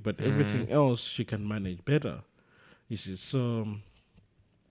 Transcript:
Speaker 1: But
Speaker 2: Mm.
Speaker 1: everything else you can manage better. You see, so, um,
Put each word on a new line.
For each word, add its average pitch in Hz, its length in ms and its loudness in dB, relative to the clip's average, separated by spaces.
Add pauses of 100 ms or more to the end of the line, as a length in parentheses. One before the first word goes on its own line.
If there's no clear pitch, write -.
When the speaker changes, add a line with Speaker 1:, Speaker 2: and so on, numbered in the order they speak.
Speaker 1:
But 107 160 -2
Speaker 2:
Mm. 110 80 -2
Speaker 1:
everything 104 440 2
else 131 480 2
you 117 60 -2
can 104 220 -4
manage 95 380 -4
better. 139 380 0 (640)
You 113 80 -6
see, 95 200 -6
so, - 240 -2 (220)
um, 104 200 -6 (880)